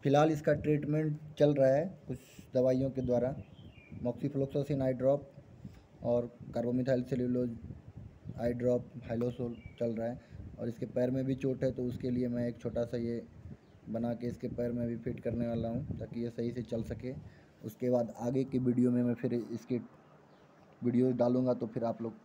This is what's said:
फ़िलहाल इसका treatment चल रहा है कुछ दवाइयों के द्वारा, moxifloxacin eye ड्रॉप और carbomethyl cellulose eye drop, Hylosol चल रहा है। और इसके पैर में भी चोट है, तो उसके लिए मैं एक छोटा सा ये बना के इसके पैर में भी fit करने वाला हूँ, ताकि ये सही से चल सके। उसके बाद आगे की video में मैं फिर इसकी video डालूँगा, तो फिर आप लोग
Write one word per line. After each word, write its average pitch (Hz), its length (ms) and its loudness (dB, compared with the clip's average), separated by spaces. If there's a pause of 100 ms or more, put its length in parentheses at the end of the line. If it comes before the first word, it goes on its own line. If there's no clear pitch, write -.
फ़िलहाल 147 280 6
इसका 151 220 2
treatment 151 640 0 (180)
चल 147 160 6
रहा 135 160 6
है 147 160 4 (220)
कुछ 127 100 -6 (360)
दवाइयों 131 360 4
के 131 120 -4
द्वारा, 123 340 2 (680)
moxifloxacin 139 800 -2
eye 131 120 2
ड्रॉप 131 360 2 (760)
और 120 340 0 (180)
carbomethyl 123 540 2
cellulose 123 460 0 (840)
eye 120 140 0
drop, 120 380 2 (200)
Hylosol 120 440 -2 (240)
चल 117 160 0
रहा 113 120 -2
है। 123 120 -6 (400)
और 113 100 -4
इसके 117 160 -6
पैर 123 260 0
में 131 140 0
भी 135 100 2
चोट 131 280 -2
है, 131 80 2
तो 127 120 -4
उसके 123 260 -4
लिए 123 180 0
मैं 120 200 0
एक 117 120 -6
छोटा 120 240 -2
सा 120 140 -4
ये 117 300 -4 (600)
बना 117 240 -2
के 120 140 -4
इसके 120 200 -6
पैर 120 240 -2
में 120 160 -2
भी 117 100 -2
fit 120 220 -6
करने 120 280 -2
वाला 113 220 -2
हूँ, - 300 -4
ताकि 117 240 -6
ये 120 60 -2
सही 117 220 -2
से 123 100 -6
चल 113 220 -4
सके। 123 300 -6 (520)
उसके 123 240 -2
बाद 120 300 2
आगे 127 240 0
की 127 160 0
video 123 320 4
में 123 120 4
मैं 120 100 2
फिर 120 200 -2
इसकी 117 440 -4 (1080)
video 123 280 4
डालूँगा, 123 420 2
तो 117 140 -2
फिर 117 160 -4
आप 113 180 -2
लोग 113 120 -6 (120)